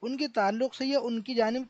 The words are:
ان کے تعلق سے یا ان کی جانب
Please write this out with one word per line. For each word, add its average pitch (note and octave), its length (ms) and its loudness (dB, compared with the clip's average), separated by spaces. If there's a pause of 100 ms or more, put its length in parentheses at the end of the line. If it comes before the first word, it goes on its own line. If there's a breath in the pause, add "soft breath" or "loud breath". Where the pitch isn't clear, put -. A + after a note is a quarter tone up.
ان B3+ 160 -4
کے D4 100 -2
تعلق A3+ 480 0
سے C4 100 -4
یا C#4 140 2
ان A3+ 220 -2
کی B3 140 -6
جانب A#3 340 2